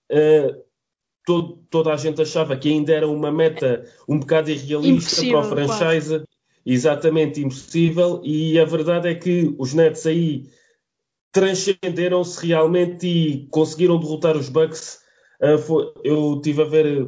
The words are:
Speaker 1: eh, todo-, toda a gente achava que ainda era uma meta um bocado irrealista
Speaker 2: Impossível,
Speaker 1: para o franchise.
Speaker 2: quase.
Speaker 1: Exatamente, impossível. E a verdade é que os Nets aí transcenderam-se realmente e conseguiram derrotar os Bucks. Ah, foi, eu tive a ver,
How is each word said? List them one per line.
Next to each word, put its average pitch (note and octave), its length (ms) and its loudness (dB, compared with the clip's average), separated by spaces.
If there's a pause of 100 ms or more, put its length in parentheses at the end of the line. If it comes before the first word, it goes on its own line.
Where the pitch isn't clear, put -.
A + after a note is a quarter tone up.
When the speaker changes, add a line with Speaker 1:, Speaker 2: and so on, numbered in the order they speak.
(100)
Speaker 1:
eh, D3+ 460 4 (680)
todo-, - 460 -4
toda D#3+ 220 0
a D3+ 40 -2
gente D3+ 240 -4
achava D3+ 360 -2
que C#3 120 -4
ainda D3+ 240 0
era D#3 140 2
uma D3 240 -4
meta D3+ 540 0 (240)
um D3+ 100 0
bocado D#3 320 0
irrealista D3 720 0
Speaker 2:
Impossível, A#3+ 200 2
Speaker 1:
para G#3+ 60 -4
o C#3+ 200 -2
franchise. E3 400 0
Speaker 2:
quase. D#3 160 -4 (420)
Speaker 1:
Exatamente, D3 760 2
impossível. E3 840 0
E D#3 340 0
a D#3+ 60 6
verdade E3 440 0
é E3 60 -2
que E3+ 420 0
os C3 160 -6
Nets D#3+ 320 2
aí D#3+ 460 -2 (840)
transcenderam-se F3+ 1120 -2
realmente E3+ 640 0
e D#3+ 440 0
conseguiram E3 500 0
derrotar D#3 360 0
os C3+ 120 -6
Bucks. D#3 500 -2 (440)
Ah, D3 140 4
foi, D#3+ 340 -2 (140)
eu D3 380 0
tive D3 180 -2
a D3+ 60 0
ver, C#3+ 420 0